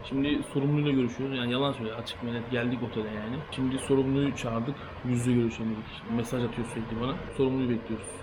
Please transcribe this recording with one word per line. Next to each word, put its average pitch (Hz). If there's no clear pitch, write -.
Şimdi 139
sorumluyla 147
görüşüyoruz. 131
Yani 120
yalan 139
söylüyor, 110
açık 120
ve 117
net 117
geldik 120
otele 107
yani. 107
Şimdi 131
sorumluyu 135
çağırdık, 117
yüz 123
yüze 127
görüşemedik. 113
Mesaj 120
atıyor 113
sürekli 110
bana. 131
Sorumluyu 131
bekliyoruz. 113